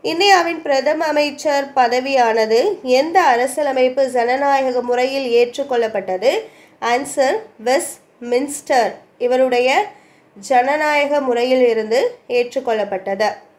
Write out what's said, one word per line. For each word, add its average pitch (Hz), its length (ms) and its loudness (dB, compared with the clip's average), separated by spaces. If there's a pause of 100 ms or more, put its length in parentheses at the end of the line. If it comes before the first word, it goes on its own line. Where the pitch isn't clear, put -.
இந்தியாவின் 339 600 2
பிரதம 294 440 0
அமைச்சர் 294 680 -2
பதவியானது 247 1080 2
எந்த 311 420 2
அரசியலமைப்பு 262 840 2
ஜனநாயக 254 720 0
முறையில் 247 720 0
ஏற்றுக்கொள்ளப்பட்டது? 220 880 -2 (420)
ஆன்சர் 269 560 -2 (280)
வெஸ்ட்மின்ஸ்டர் 254 1300 -2 (260)
இவருடைய 254 680 0 (520)
ஜனநாயக 285 800 0
முறையில் 254 460 2
இருந்து 226 500 0 (100)
ஏற்றுக்கொள்ளப்பட்டது. 220 1000 -2 (320)